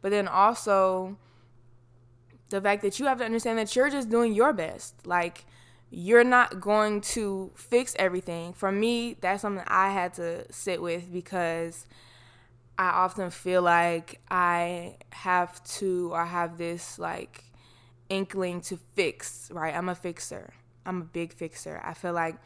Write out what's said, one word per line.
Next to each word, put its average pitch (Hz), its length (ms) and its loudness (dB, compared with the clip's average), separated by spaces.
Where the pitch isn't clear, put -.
But 196 80 -2
then 202 180 0
also 190 880 4
the 196 100 -2
fact 208 220 2
that 202 160 0
you 277 80 0
have 262 120 2
to 247 60 -2
understand 226 340 -2
that 214 160 -2
you're 262 140 4
just 269 220 -2
doing 233 240 4
your 247 180 6
best. - 540 -8
Like, 175 380 -2
you're 214 340 6
not 247 360 4
going 208 400 2
to 196 540 -4
fix - 440 0
everything. 175 540 -2
For 190 180 -2
me, 233 500 0
that's 190 220 -2
something 196 240 -6
I 190 260 2
had 180 220 -2
to 170 380 -8
sit - 300 -4
with, 175 300 -4
because 170 760 -4
I 185 120 2
often 185 400 0
feel 180 320 2
like 170 580 4
I 175 680 0
have 180 520 -2
to, 180 340 -2
or 170 120 0
have 170 340 -4
this, 170 400 -8
like, - 460 -10
inkling 190 540 -4
to - 140 -10
fix, - 580 -4
right? 160 220 -4
I'm 175 140 -4
a 180 60 -4
fixer. - 580 -12
I'm 185 180 -6
a - 20 -12
big 170 280 -8
fixer. - 520 -12
I 165 100 -8
feel 180 180 -8
like 165 340 -4